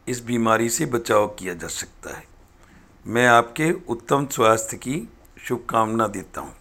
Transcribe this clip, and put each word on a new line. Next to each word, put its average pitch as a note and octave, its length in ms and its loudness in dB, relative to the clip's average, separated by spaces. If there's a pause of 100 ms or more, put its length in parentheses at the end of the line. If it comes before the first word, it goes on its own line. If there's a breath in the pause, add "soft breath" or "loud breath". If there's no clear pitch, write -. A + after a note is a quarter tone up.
इस A#2+ 160 -6
बीमारी A2+ 440 2
से D3 180 -4
बचाव A#2 400 2
किया F#2 280 -8
जा E2 140 -12
सकता - 480 -12
है। - 80 -18 (800 soft breath)
मैं A#2 200 2
आपके A#2+ 460 4 (160)
उत्तम C#3 380 -2
स्वास्थ्य A2+ 500 2
की C#3+ 320 -8 (300)
शुभकामना A2+ 680 -2
देता F#2+ 340 -10
हूँ। - 200 -14